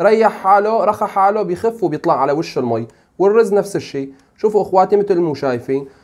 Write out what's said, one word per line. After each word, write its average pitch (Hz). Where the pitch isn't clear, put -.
ريح 220
حاله 202
رخى 214
حاله 202
بيخف 202
وبيطلع 151
على 139
وش 160
المي. 117
والرز 202
نفس 202
الشي. 139
شوفوا 208
أخواتي 190
مثل 202
مو 165
شايفين. 135